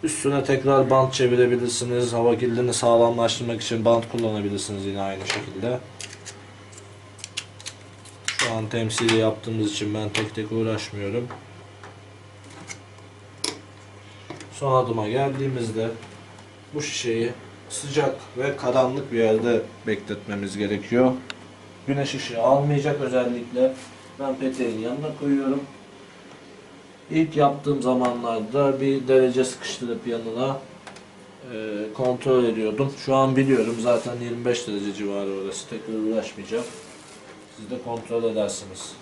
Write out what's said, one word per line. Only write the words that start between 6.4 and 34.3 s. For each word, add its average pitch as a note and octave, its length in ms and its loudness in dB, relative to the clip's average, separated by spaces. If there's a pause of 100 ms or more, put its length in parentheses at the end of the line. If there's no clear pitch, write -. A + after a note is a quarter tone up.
Şu - 260 -2
an A2 160 -4
temsili A2+ 480 2
yaptığımız A2 540 0
için G#2 220 -4
ben G#2+ 160 -2
tek G#2+ 260 -4
tek G#2+ 160 -6
uğraşmıyorum. A2 760 -2 (3250)
Son C3 240 4
adıma A2+ 240 -2
geldiğimizde B2+ 800 -2 (840)
bu D3 80 -4
şişeyi A#2 500 -2 (380)
sıcak C#3+ 460 -2 (220)
ve C#3 200 -2
karanlık C3 540 2
bir A#2 60 0
yerde A2+ 440 4 (260)
bekletmemiz G2+ 680 -6
gerekiyor. G#2 540 2 (760)
Güneş C#3 280 -2
ışığı A#2 260 -4
almayacak C#3+ 600 4
özellikle. B2 720 0 (460)
Ben C3+ 160 -2
peteğin B2 440 -2
yanına C3+ 280 -4 (120)
koyuyorum. C#3 440 2 (1500)
İlk D#3 260 2
yaptığım C#3+ 440 2
zamanlarda B2 1000 2
bir C3+ 260 0
derece C3 380 6
sıkıştırıp A#2+ 640 -6
yanına, A#2 500 -2 (960)
e, A2 40 -8 (360)
kontrol B2+ 500 4
ediyordum. A2 500 0 (120)
Şu C3+ 100 4
an C3+ 200 6
biliyorum B2 460 4
zaten A#2+ 400 2
yirmi A#2+ 240 -6